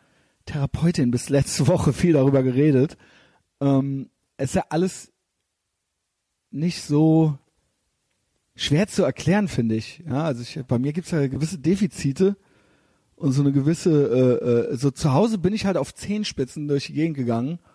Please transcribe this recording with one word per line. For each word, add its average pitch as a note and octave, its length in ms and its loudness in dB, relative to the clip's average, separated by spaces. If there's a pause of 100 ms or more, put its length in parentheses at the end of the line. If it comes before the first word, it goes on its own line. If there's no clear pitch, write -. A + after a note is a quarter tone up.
(460)
Therapeutin C#3+ 640 -2
bis A#2+ 180 -2
letzte C3+ 400 0
Woche - 240 2
viel F3 220 2
darüber C3+ 280 4
geredet. C3+ 540 2 (640)
Ähm, C#3 480 0 (300)
ist C3 160 -6
ja C#3 160 0
alles F3 420 -4 (1400)
nicht E3 320 -6
so D#3 540 4 (1200)
schwer E3+ 320 0
zu F#3+ 160 0
erklären, F3+ 440 0
finde A2+ 280 -2
ich. - 320 -10
Ja, C#3+ 160 -2
also A#2+ 180 -4
ich, - 240 -14
bei D3 120 0
mir C#3+ 140 -2
gibt's E3+ 200 -8
ja C#3+ 160 0
gewisse D3+ 300 -6
Defizite F#3+ 760 0 (800)
und C#3 160 0
so C#3+ 100 2
eine C#3+ 100 2
gewisse, C#3+ 560 2 (600)
äh, - 20 -4
äh, B2+ 40 -6
so C3+ 140 0
zu C#3 220 -2
Hause G#3+ 260 2
bin F3 140 -2
ich G3+ 140 -4
halt F#3 100 0
auf C3 180 -6
Zehenspitzen D3+ 720 -8
durch C#3+ 180 -2
die D3 80 -14
Gegend D#3 220 -2
gegangen, B2 420 -4 (160)